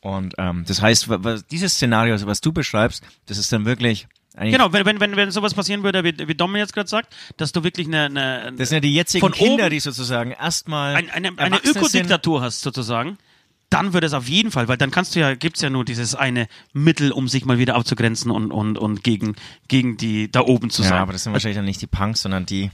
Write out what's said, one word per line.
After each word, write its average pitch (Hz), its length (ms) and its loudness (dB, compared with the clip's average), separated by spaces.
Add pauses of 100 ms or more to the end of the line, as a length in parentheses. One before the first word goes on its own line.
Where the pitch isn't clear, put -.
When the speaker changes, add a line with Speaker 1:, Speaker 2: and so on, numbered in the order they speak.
Speaker 1:
Und, 95 380 -6
ähm, 87 280 -2
das 95 160 -2
heißt, 113 260 4
wa-, 113 140 0
wa-, 113 160 -2 (120)
dieses 170 240 -2
Szenario, 117 380 2
also 101 140 0
was 104 140 -2
du 160 120 0
beschreibst, 123 520 0 (220)
das 101 120 -8
ist - 140 -2
dann 107 120 0
wirklich 117 440 0 (260)
eigentlich 110 180 -2
Speaker 2:
Genau, 247 200 4
wenn, 196 120 2
wenn, 202 160 2
wenn, 202 160 0
wenn 196 140 2
sowas 202 240 -2
passieren 202 300 -2
würde, 190 200 0
wie, 170 100 0 (120)
wie 156 80 -2
Dom 180 220 -2
jetzt 208 180 -2
grad 202 140 -4
sagt, 226 260 -4 (220)
dass 151 160 -6
du 170 120 0
wirklich 175 220 -2
eine, 156 200 0
eine, 131 500 -4
Speaker 1:
Das 123 140 -2
sind 156 60 2
ja 151 40 2
die 143 140 2
jetzigen 175 260 2
Speaker 2:
von 185 120 4
Speaker 1:
Kinder, 233 320 4
Speaker 2:
oben 170 60 2
Speaker 1:
die 147 100 -2
sozusagen 123 520 -4
erstmal 147 640 -4
Speaker 2:
ein, 170 140 -4
eine, 180 180 -4
eine 175 100 -10
Speaker 1:
erwachsen 196 340 2
sind. - 100 2
Speaker 2:
Ökodiktatur 175 600 2
hast, 120 200 -6
sozusagen, 123 540 -4 (540)
dann 180 220 2
würde 170 140 2
es 143 60 0
auf 127 160 -4
jeden 208 220 2
Fall, 120 180 0
weil 127 80 2
dann 135 140 2
kannst - 240 -2
du 170 60 2
ja, 135 140 4
gibt's 160 260 -4
ja 147 100 0
nur 131 140 0
dieses 120 300 -2
eine 123 320 0 (260)
Mittel, 143 400 4
um 131 160 0
sich 127 160 0
mal 127 140 4
wieder 123 180 2
abzugrenzen 113 540 -2
und, 107 200 -2
und, 107 280 -2
und 107 260 -2
gegen, 107 300 0 (340)
gegen 123 280 2
die 107 340 -2
da 123 100 2
oben 120 300 4
zu - 120 0
Speaker 1:
Ja, 98 60 4
Speaker 2:
sein. 92 100 4
Speaker 1:
aber 95 140 0
das 92 120 -6
sind 110 80 -4
wahrscheinlich 104 240 -2
dann 101 80 -4
nicht 98 160 -4
die - 60 -8
Punks, 101 360 -2
sondern 95 220 -2
die 98 300 -4